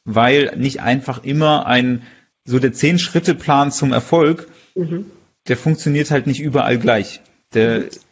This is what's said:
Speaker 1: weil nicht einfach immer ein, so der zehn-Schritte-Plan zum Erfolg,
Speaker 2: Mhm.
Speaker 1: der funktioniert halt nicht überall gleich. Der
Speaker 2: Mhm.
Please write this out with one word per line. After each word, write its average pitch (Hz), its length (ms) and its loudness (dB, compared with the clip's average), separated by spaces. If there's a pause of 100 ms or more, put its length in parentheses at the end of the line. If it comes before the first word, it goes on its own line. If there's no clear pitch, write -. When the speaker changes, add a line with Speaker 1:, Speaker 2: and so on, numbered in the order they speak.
Speaker 1:
weil 123 540 2
nicht 131 240 -2
einfach 127 420 -2
immer 151 420 0
ein, 123 360 0 (440)
so 127 140 2
der 127 140 0
zehn-Schritte-Plan 151 1000 0
zum 135 220 -2
Erfolg, 160 540 2 (280)
Speaker 2:
Mhm. 175 300 -6 (420)
Speaker 1:
der 123 100 0
funktioniert 151 540 0
halt 139 160 0
nicht 135 140 -2
überall 123 360 0
gleich. 113 440 -2 (320)
Der 113 260 2
Speaker 2:
Mhm. - 100 -8 (220)